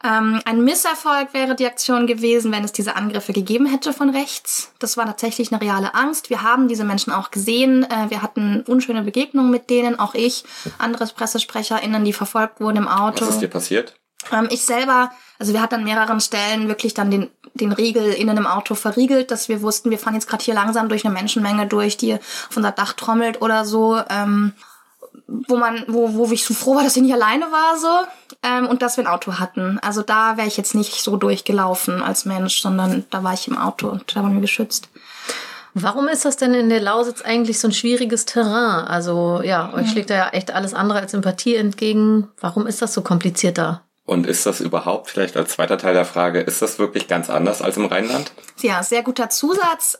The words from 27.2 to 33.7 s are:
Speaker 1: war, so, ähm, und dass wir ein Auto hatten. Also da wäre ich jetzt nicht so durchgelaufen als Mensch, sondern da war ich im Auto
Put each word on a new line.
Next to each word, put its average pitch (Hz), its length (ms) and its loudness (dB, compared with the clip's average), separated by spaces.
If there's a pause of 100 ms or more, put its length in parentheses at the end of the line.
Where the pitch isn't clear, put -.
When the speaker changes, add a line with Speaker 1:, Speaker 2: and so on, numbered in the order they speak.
Speaker 1:
war, 320 320 2
so, 339 300 2 (360)
ähm, 247 240 0
und 247 140 0
dass 240 160 0
wir 247 80 0
ein 175 80 0
Auto 180 260 -4
hatten. 185 420 -2
Also 208 200 -2
da 220 360 2
wäre 220 100 -2
ich 208 100 -4
jetzt 202 160 -2
nicht 208 280 0
so 202 160 0
durchgelaufen 190 840 0
als - 240 -2
Mensch, 190 360 -2
sondern 185 480 0
da 190 140 -6
war 185 100 0
ich 190 140 -6
im - 100 -4
Auto 202 320 -4